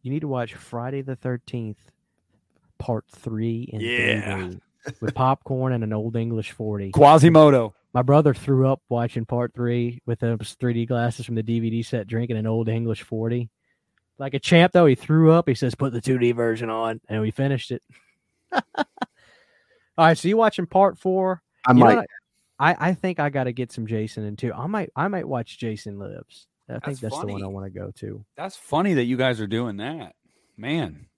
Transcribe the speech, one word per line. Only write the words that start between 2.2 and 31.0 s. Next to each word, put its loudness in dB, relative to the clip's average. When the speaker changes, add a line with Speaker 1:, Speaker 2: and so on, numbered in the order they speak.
Speaker 1:
Part -6
Three -6
in -8
Speaker 2:
Yeah. -2
Speaker 1:
three -6
D -16
with -6
popcorn -2
and -2
an -4
Old -6
English -4
forty. -8
Speaker 2:
Quasimodo. 8
Speaker 1:
My 2
brother 6
threw 2
up -2
watching -4
Part -4
Three -4
with -4
those -4
three -2
D -2
glasses -4
from -6
the -4
D -2
V -2
D -4
set, -6
drinking -4
an -4
Old -2
English -4
forty. -6
Like -10
a -4
champ, 4
though, 6
he 6
threw 4
up. 4
He 2
says, -4
"Put -4
the -4
two 0
D 4
version -2
on," -4
and -4
we -2
finished -4
it. -10
<laughs> -
All -6
right, 6
so -4
you 2
watching 0
Part 2
Four? -2
Speaker 3:
I 6
Speaker 1:
You 8
know 10
Speaker 3:
might. 6
Speaker 1:
what? -2
I, 2
I 0
think -4
I 0
gotta -4
get -8
some -8
Jason -6
in -10
too. -6
I -10
might, -6
I -2
might -6
watch -8
Jason -10
Lives. -16
I -14
think -12
Speaker 2:
That's -10
Speaker 1:
that's -8
the -8
one -8
I -10
Speaker 2:
funny. -10
Speaker 1:
wanna -12
go -12
to. -14
Speaker 2:
That's -12
funny -2
that 2
you -2
guys -2
are -6
doing -4
that, -12
man. -8